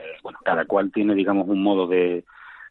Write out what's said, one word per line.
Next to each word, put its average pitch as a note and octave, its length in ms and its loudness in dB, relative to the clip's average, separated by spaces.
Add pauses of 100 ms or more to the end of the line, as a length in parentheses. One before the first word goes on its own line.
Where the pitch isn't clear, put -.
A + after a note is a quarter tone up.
(220)
bueno, - 240 -16
cada E2+ 180 0
cual G2 260 0
tiene, G#2 240 0
digamos, G2 320 0
un F#2+ 160 0
modo G2 240 2
de, F2 380 0 (460)